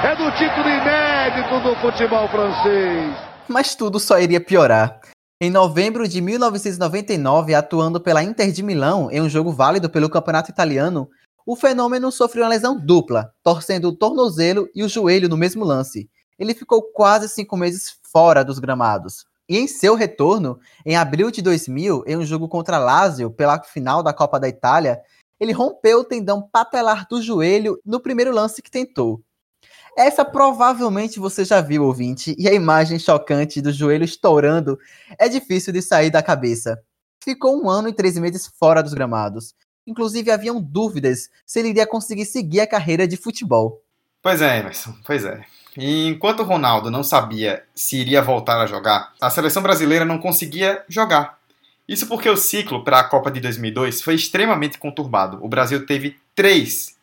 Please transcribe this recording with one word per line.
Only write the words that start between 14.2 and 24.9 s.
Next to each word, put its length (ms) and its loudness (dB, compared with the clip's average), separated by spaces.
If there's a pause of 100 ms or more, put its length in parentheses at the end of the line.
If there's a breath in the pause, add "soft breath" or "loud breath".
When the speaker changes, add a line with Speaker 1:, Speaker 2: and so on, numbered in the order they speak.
Speaker 2:
e 80 -4
o 60 -2
joelho 400 2
no 80 -2
mesmo 260 -2
lance. 460 -4 (280)
Ele 160 -4
ficou 280 0
quase 480 2
cinco 260 -8
meses 400 -4 (160)
fora 320 6
dos 160 -4
gramados. 680 -2 (220)
E 100 -2
em 100 0
seu 280 4
retorno, 640 0 (260 soft breath)
em 120 0
abril 340 0
de 100 -8
dois 280 0
mil, 360 -2
em 120 -4
um 80 -4
jogo 240 -6
contra 280 -4
Lazio, 540 2
pela 320 0
final 400 -4
da 80 0
Copa 260 -2
da 120 -2
Itália, 500 0 (400 soft breath)